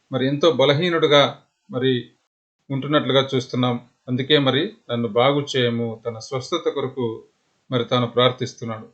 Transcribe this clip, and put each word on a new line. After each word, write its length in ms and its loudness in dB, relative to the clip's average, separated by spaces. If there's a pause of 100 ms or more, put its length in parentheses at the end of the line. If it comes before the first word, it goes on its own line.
(120)
మరి 140 0
ఎంతో 260 4
బలహీనుడుగా 880 2 (320)
మరి 400 -2 (600)
ఉంటున్నట్లుగా 640 0
చూస్తున్నాం. 460 -2 (280)
అందుకే 300 2
మరి, 340 0 (200)
"నన్ను 160 -2
బాగు 380 2 (100)
చేయము," 500 -2
తన 120 -6
స్వస్థత 500 -6
కొరకు 560 -4 (460)
మరి 140 0
తాను 220 0
ప్రార్థిస్తున్నాడు. 880 -2